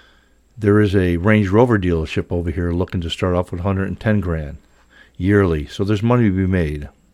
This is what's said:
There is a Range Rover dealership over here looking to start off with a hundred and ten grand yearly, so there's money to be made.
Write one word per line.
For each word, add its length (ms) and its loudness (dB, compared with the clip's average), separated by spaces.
There 220 4
is 160 2
a 220 2
Range 320 2
Rover 280 4
dealership 540 -2
over 180 -2
here 220 -4
looking 300 -4
to 80 -6
start 260 -2
off 160 -2
with 80 -8
a 40 -8
hundred 260 -2
and 100 -10
ten 220 0
grand 360 -6
yearly, 500 2
so 160 -8
there's 180 -2
money 280 2
to 60 0
be 120 0
made. 420 -2